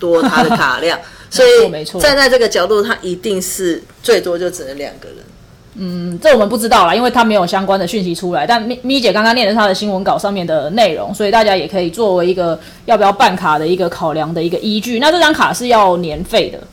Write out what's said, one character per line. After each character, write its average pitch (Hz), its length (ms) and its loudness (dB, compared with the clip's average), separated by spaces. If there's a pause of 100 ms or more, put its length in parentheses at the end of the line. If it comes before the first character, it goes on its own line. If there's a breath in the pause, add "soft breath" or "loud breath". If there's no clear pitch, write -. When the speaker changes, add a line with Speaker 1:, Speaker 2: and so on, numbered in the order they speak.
Speaker 1:
多 170 200 2
他 247 220 2
的 - 140 0
卡 135 240 0
量。 160 180 -2 (160)
Speaker 2:
<laughs> - 160 -20
Speaker 1:
所 254 160 2
以 - 20 8
Speaker 2:
没 247 140 8
错， - 80 2
没 156 140 -8
错。 180 160 -8
Speaker 1:
站 277 160 2
在 269 120 4
这 247 80 4
个 233 120 2
角 190 180 0
度， 208 160 2
他 233 180 -4
一 180 140 -6
定 185 260 -4
是 180 400 -4 (220)
最 151 180 2
多 170 160 -4
就 180 140 -4
只 170 140 -10
能 135 120 -14
两 139 220 -12
个 - 120 -20
人。 64 80 -20 (580)
Speaker 2:
嗯， 180 440 -8
这 302 120 6
我 240 60 6
们 208 100 0
不 226 100 -2
知 226 100 -4
道 214 160 4
啦， 170 80 2
因 208 80 0
为 247 80 0
他 240 160 2
没 220 100 2
有 185 120 2
相 190 180 -2
关 190 140 2
的 180 80 -2
讯 208 160 -4
息 180 100 -4
出 175 220 -6
来。 151 100 -2
但 233 160 2
咪， 240 220 -6
咪 262 180 -2
姐 220 120 2
刚 214 100 0
刚 226 100 4
念 240 140 0
的 196 60 0
是 220 40 0
她 214 120 2
的 190 60 0
新 208 160 -4
闻 190 120 -2
稿 185 160 0
上 202 160 -4
面 190 100 -4
的 156 260 -2
内 202 240 2
容， 196 200 -6
所 214 100 -4
以 202 60 0
大 226 140 4
家 196 120 2
也 165 120 -4
可 190 120 -4
以 180 80 -2
作 196 280 0
为 175 100 0
一 180 80 0
个 170 240 -2 (280 loud breath)
要 233 100 2
不 202 80 2
要 196 80 4
办 202 240 2
卡 175 200 0
的 156 100 -2
一 180 100 0
个 175 120 0
考 170 240 -4
量 156 220 -4
的 165 80 -4
一 170 80 -2
个 175 80 -2
依 214 220 -4
据。 233 180 -4
那 294 140 2
这 349 80 2
张 311 120 4
卡 247 220 0
是 247 140 -6
要 202 300 4
年 160 260 -6
费 175 260 -2
的， - 80 -12 (140)